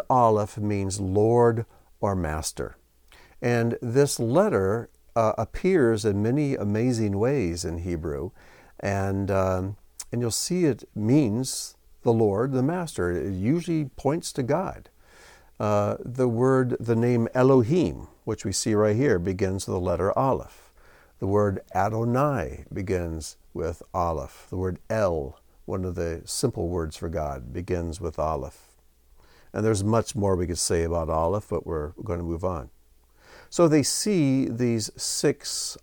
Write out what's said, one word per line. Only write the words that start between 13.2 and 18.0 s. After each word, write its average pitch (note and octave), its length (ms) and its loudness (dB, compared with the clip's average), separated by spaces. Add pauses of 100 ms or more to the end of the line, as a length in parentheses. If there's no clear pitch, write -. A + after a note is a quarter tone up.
usually D#3 520 0 (120)
points D#3+ 360 -2
to C#3 100 -2
God. D3 460 -4 (720)
Uh, G#2 400 2
the B2+ 300 0
word, B2+ 500 2
the A#2 160 0
name A#2 380 4
Elohim, B2+ 720 4 (160)